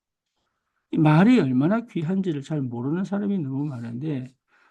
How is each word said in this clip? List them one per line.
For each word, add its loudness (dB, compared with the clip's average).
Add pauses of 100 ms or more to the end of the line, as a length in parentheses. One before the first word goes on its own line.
(920)
이 -2
말이 6
얼마나 2
귀한지를 -4
잘 -6
모르는 -4
사람이 -4
너무 -4
많은데, -8 (380)